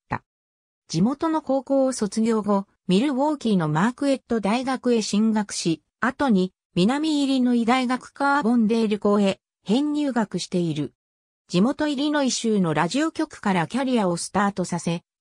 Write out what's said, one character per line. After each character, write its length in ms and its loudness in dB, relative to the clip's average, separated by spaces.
た。 160 -8
地 140 0
元 260 0
の 120 0
高 220 -2
校 220 2
を 80 0
卒 280 -4
業 220 0
後、 240 0
ミ 120 4
ル 100 0
ウ 20 -2
ォ 220 0
ー 40 -8
キ 120 -2
ー 60 2
の 120 2
マ 220 2
ー 20 -10
ク 160 -2
エ 60 4
ッ 120 -6
ト 140 -2
大 240 -2
学 300 0
へ 80 2
進 300 0
学 200 -2
し、 300 -4
後 280 -2
に、 240 2
南 480 0
イ 40 0
リ 140 2
ノ 140 2
イ 100 0
大 220 0
学 260 -4
カ 280 0
ー 20 -6
ボ 140 2
ン 100 4
デ 180 2
ー 40 -2
ル 100 -2
校 220 2
へ、 200 0
編 300 0
入 200 -2
学 260 -2
し 100 -8
て 100 -2
い 160 0
る。 200 -6
地 120 2
元 260 2
イ 100 -2
リ 140 -2
ノ 140 0
イ 60 0
州 300 -2
の 140 0
ラ 140 2
ジ 160 -2
オ 60 -2
局 300 -6
か 120 -2
ら 140 0
キ 120 -6
ャ 60 -2
リ 160 0
ア 80 0
を 80 0
ス 140 -8
タ 160 0
ー 60 -2
ト 120 -4
さ 140 -6
せ、 240 -4